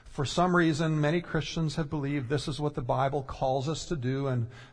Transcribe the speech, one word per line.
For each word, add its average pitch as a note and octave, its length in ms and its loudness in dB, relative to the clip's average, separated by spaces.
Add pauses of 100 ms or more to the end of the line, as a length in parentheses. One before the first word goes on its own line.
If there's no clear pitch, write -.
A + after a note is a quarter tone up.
for C#3+ 160 -4
some F3 280 2
reason, D#3+ 460 4
many D3+ 220 2
Christians D#3+ 560 -2
have D#3 120 -2
believed C#3+ 380 -2
this C#3 220 -2
is C#3 100 -4
what D3 160 -2
the C3+ 60 -4
Bible C3 420 0
calls C3+ 460 -2
us D#3+ 160 -4
to - 100 -4
do, C3+ 320 -2
and, A#2+ 200 0 (240)